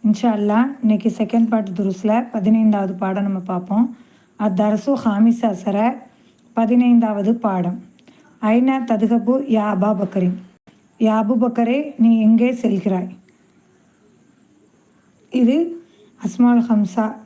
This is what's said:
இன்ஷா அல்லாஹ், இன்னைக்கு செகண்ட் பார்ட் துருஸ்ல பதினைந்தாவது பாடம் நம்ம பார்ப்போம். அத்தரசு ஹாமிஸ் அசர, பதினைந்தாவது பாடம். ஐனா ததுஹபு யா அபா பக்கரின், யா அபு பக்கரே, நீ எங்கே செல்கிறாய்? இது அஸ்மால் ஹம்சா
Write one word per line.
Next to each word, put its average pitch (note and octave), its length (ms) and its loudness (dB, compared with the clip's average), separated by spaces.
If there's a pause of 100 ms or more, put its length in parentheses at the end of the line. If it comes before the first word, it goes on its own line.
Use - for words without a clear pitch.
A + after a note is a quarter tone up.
இன்ஷா G#3+ 160 0
அல்லாஹ், A3 580 0
இன்னைக்கு G#3+ 380 0
செகண்ட் A3+ 300 0
பார்ட் G#3+ 200 -2
துருஸ்ல G#3 640 -2
பதினைந்தாவது G#3 640 0
பாடம் F#3+ 280 -4
நம்ம G3 160 -4
பார்ப்போம். F#3 580 -2 (420)
அத்தரசு G#3+ 560 0 (100)
ஹாமிஸ் A3+ 380 2
அசர, G#3+ 540 -2 (560)
பதினைந்தாவது A#3 840 2
பாடம். F#3 480 -4 (600)
ஐனா B3 420 2
ததுஹபு A3+ 460 0 (180)
யா A3 220 2
அபா G3+ 260 0
பக்கரின், F#3 400 -2 (600)
யா A3 240 2
அபு G#3+ 180 0
பக்கரே, A#3+ 580 -2
நீ A3+ 220 4
எங்கே A3+ 300 4
செல்கிறாய்? F#3+ 580 -2 (2250)
இது C4+ 520 0 (440)
அஸ்மால் A#3+ 360 2
ஹம்சா A3 520 0 (120)